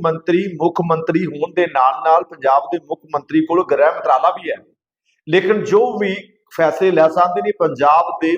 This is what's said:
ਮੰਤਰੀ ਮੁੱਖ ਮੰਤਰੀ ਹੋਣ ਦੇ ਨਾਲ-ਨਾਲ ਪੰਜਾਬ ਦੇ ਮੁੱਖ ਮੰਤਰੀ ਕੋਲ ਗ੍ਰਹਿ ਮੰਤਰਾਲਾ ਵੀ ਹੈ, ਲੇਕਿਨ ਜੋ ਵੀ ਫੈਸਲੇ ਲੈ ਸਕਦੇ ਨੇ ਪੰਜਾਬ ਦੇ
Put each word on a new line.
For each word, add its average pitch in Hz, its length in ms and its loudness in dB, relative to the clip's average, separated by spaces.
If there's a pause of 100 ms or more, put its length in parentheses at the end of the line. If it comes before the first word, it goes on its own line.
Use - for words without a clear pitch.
ਮੰਤਰੀ 170 480 0
ਮੁੱਖ 165 220 -2 (100)
ਮੰਤਰੀ 165 400 -2
ਹੋਣ 151 280 -8
ਦੇ 175 140 0
ਨਾਲ-ਨਾਲ 139 560 2
ਪੰਜਾਬ 135 480 0
ਦੇ 175 60 -6
ਮੁੱਖ 160 240 -10 (120)
ਮੰਤਰੀ 151 320 -2
ਕੋਲ 170 260 0
ਗ੍ਰਹਿ 147 240 2
ਮੰਤਰਾਲਾ 151 340 0
ਵੀ 180 220 -8
ਹੈ, - 140 -10 (640)
ਲੇਕਿਨ 185 340 2
ਜੋ 220 340 2
ਵੀ 202 180 -2 (420)
ਫੈਸਲੇ 165 340 2
ਲੈ 160 160 4
ਸਕਦੇ 180 340 0
ਨੇ 208 180 -4
ਪੰਜਾਬ 147 440 2 (180)
ਦੇ 165 160 0